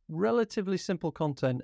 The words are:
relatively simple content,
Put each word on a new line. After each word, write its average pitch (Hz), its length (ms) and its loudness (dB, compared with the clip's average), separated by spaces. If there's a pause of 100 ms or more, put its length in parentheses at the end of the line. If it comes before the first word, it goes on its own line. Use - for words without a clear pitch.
relatively 202 680 0
simple 175 360 -2
content, 135 520 0